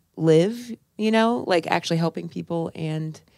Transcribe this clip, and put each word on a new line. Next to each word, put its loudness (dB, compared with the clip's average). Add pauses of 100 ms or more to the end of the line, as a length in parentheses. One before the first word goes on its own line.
(160)
live, 4 (220)
you 0
know, 2
like, 0
actually -2
helping -2
people -6
and -8 (180)